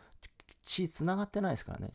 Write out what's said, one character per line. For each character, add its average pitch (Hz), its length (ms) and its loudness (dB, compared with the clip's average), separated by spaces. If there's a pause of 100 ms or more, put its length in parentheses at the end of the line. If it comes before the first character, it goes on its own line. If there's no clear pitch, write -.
(640)
血 - 260 0
繋 170 280 2
が 202 60 2
っ 202 80 -2
て 202 100 0
な 190 80 4
い 165 40 4
で 127 60 2
す - 60 -8
か - 80 -6
ら - 60 -6
ね。 98 160 -6